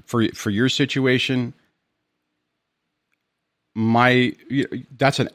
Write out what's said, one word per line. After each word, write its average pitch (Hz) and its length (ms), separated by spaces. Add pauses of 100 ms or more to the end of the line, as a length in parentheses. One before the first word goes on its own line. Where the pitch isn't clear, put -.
for, 117 240
for - 200
your 110 200
situation, 131 840 (2250)
my, 120 580 (640)
that's 139 220
an 123 160